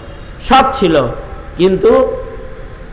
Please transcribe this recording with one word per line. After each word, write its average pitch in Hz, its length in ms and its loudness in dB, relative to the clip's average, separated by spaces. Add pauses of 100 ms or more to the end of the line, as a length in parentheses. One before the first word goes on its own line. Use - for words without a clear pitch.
(420)
সব 262 300 6
ছিল, 160 340 2 (500)
কিন্তু 196 600 4 (760)